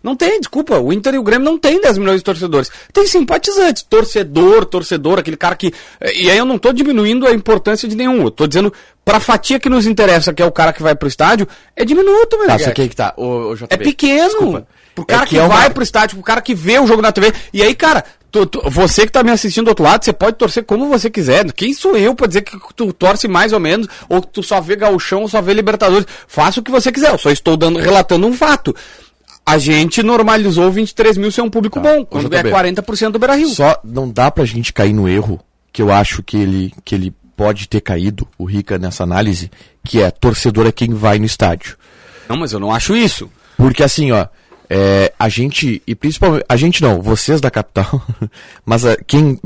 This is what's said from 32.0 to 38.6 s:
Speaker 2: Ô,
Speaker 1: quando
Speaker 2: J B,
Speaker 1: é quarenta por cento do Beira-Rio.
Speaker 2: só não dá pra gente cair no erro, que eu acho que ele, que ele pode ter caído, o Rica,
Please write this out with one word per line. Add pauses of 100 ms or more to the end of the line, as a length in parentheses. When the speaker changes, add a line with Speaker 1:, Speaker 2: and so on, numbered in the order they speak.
Speaker 2:
Ô,
Speaker 1:
quando
Speaker 2:
J
B,
Speaker 1:
é
quarenta
por
cento
do
Beira-Rio.
Speaker 2:
só
não
dá
pra
gente
cair
no
erro, (320)
que
eu
acho
que
ele, (100)
que
ele (220)
pode
ter
caído, (100)
o
Rica,